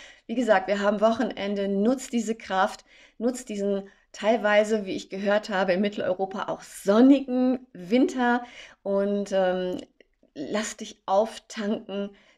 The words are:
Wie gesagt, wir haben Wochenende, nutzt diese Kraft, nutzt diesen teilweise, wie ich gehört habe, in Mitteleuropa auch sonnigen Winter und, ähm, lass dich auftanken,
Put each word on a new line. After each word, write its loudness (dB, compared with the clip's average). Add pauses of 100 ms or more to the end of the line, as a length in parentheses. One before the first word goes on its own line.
(280)
Wie -6
gesagt, 2
wir 0
haben 2
Wochenende, 0
nutzt 0
diese -2
Kraft, -2 (340)
nutzt -4
diesen -4 (220)
teilweise, 2
wie -6
ich -10
gehört 0
habe, 2
in 2
Mitteleuropa -2
auch -6
sonnigen 4
Winter 0 (400)
und, -2
ähm, 0 (600)
lass -6
dich -14
auftanken, -2 (260)